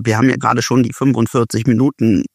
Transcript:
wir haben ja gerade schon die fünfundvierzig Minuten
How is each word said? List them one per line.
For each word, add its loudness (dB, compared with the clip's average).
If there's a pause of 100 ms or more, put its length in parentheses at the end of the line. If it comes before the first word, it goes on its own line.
wir 0
haben 2
ja 0
gerade -2
schon 0
die -4
fünfundvierzig -2
Minuten 2 (120)